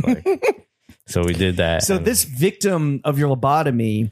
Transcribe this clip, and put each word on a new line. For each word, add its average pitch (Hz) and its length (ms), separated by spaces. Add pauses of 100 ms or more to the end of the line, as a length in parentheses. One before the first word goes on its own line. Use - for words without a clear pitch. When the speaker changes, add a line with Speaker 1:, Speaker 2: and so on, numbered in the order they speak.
Speaker 1:
Like, - 220
Speaker 2:
<laughs> - 800
Speaker 1:
so 87 160
we 87 120
did 90 240
that. 82 260
Speaker 3:
So 190 140
Speaker 1:
And 80 60
Speaker 3:
this 233 200
victim 151 800
of 143 120
your 147 200
lobotomy 120 760